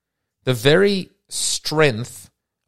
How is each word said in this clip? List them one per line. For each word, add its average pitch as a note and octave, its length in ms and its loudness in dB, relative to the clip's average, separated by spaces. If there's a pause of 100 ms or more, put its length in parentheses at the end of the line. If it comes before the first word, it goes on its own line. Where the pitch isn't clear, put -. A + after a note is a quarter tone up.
(440)
The B2+ 100 -2
very F3+ 580 2 (180)
strength - 1040 -2 (360)